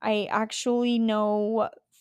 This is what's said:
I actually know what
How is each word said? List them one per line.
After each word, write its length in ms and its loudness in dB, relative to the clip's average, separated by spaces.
I 260 -2
actually 680 0
know 380 2
what 380 0